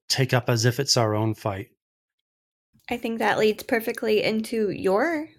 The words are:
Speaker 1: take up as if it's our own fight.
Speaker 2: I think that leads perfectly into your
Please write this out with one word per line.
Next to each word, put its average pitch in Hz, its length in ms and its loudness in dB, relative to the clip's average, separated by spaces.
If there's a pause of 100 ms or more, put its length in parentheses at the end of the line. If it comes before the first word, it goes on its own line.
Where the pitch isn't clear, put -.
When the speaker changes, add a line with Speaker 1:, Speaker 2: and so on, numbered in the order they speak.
Speaker 1:
take 131 240 2
up 127 160 2
as 117 160 2
if 123 140 4
it's 135 180 0
our 110 160 2
own 107 220 0
fight. 98 340 -6 (1200)
Speaker 2:
I 240 80 -4
think 226 220 -6
that 214 180 2
leads 214 240 2
perfectly 226 640 0
into 220 480 -2
your 294 680 0